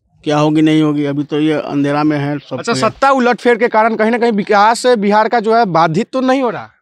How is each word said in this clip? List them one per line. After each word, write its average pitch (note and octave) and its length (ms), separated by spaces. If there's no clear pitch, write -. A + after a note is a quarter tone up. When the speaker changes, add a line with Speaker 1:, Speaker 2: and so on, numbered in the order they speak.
Speaker 1:
क्या D3+ 140
होगी D#3 240
नहीं D#3 200
होगी, D3 220
अभी C#3+ 200
तो D3 160
ये D#3 140
अंधेरा C#3+ 500
में D3+ 140
है C#3+ 220
सब - 180
Speaker 2:
अच्छा, - 140
Speaker 1:
पे। - 80
Speaker 2:
सत्ता C4+ 300
उलटफेर A#3+ 460
के A3+ 120
कारण A3+ 280
कहीं A3 140
ना A#3+ 80
कहीं A#3 140
विकास G#3 560
बिहार G#3+ 400
का A#3+ 120
जो A3 140
है A#3 120
बाधित E3 460
तो C4 80
नहीं C4 220
हो A#3+ 80
रहा? A#2+ 180